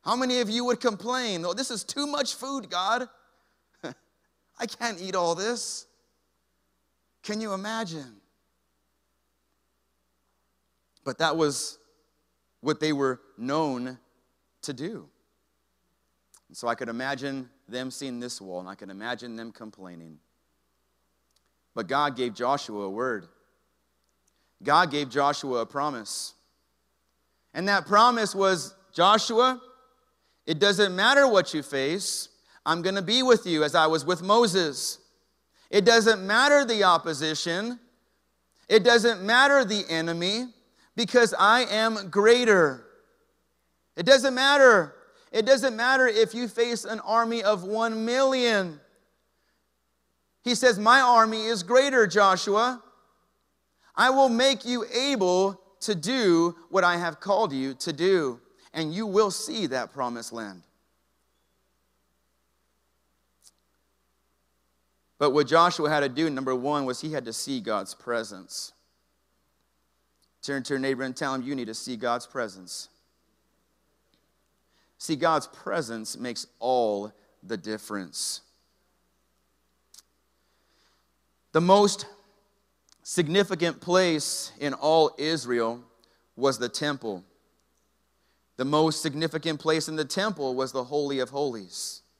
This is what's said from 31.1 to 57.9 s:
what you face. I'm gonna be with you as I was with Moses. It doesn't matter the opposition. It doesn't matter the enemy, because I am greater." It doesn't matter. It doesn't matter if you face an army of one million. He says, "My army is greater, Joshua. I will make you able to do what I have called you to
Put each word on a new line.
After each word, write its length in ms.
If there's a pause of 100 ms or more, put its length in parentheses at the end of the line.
what 260
you 80
face. 680 (360)
I'm 160
gonna 200
be 220
with 220
you 200
as 100
I 120
was 180
with 160
Moses. 800 (680)
It 140
doesn't 420
matter 380
the 220
opposition. 920 (920)
It 160
doesn't 360
matter 440
the 240
enemy, 640 (420)
because 420
I 280
am 440
greater." 760 (1120)
It 80
doesn't 280
matter. 600 (360)
It 160
doesn't 300
matter 320
if 260
you 140
face 380
an 160
army 420
of 200
one 420
million. 760 (1600)
He 140
says, 240
"My 220
army 440
is 180
greater, 440
Joshua. 760 (1120)
I 160
will 200
make 340
you 220
able 760 (200)
to 120
do 600 (140)
what 160
I 100
have 240
called 320
you 220
to 180